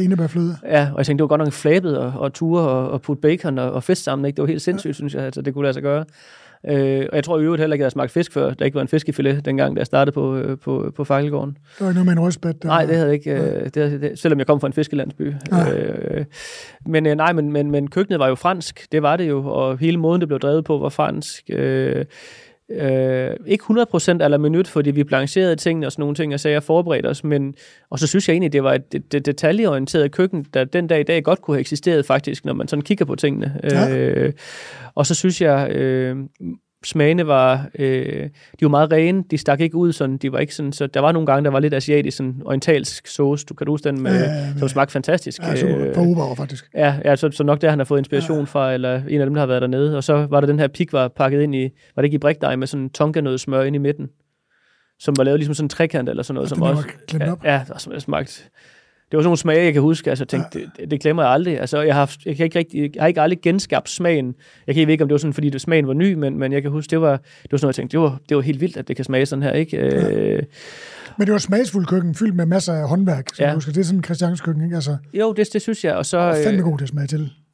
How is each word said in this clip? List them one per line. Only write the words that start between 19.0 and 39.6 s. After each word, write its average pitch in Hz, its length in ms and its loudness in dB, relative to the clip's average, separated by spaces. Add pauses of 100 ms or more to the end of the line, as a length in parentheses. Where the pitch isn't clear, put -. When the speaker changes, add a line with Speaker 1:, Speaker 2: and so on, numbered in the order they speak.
Speaker 2:
var 147 140 2
det 175 120 -2
jo, 139 180 -2
og 131 320 -2
hele 165 180 0
måden, 170 240 2
det 165 80 0
blev 139 120 -2
drevet 151 240 2
på, 151 140 0
var 139 100 -2
fransk. - 640 -4
Øh, 131 540 0 (640)
øh, 131 600 0 (160)
ikke 202 180 0
hundrede 226 260 2
procent 175 320 2
à 151 60 4
la 147 100 6
minute, 160 320 2
fordi 147 200 2
vi 143 140 2
blancherede 143 520 2
tingene 160 300 -2
og 139 60 -4
sådan - 100 -8
nogle 147 120 -2
ting, 147 200 -2
og 143 60 -4
så 160 80 -2
jeg 147 140 2
forberedte 160 440 2
os, 139 180 -4
men, 143 300 0 (360)
og 135 80 -6
så 151 80 2
synes 196 220 2
jeg 165 60 4
egentlig, 170 180 2
det 139 120 2
var 131 100 4
et 135 180 -4
det, 143 200 -6
det 143 140 -2
detaljeorienteret 147 840 0
køkken, 180 420 -2
der 131 100 2
den 175 220 -2
dag 160 140 2
i - 20 0
dag 165 220 0
godt 180 180 0
kunne 151 120 -2
have 135 60 0
eksisteret 147 460 0
faktisk, 139 380 -2
når 147 80 -2
man - 160 -4
sådan 147 140 -2
kigger 190 220 0
på 139 100 -2
tingene. 143 480 -2
Speaker 1:
Ja. 135 340 2
Speaker 2:
Øh, 131 360 2 (640)
og 139 120 2
så - 80 0
synes 185 260 0
jeg, 139 300 2
øh, 131 460 -2 (680)
smagene 160 420 2
var, 131 420 4 (100)
øh, 131 440 -2 (380)
de - 40 4
var 147 40 4
meget 151 240 4
rene, 175 380 4
de 156 80 0
stak 143 220 0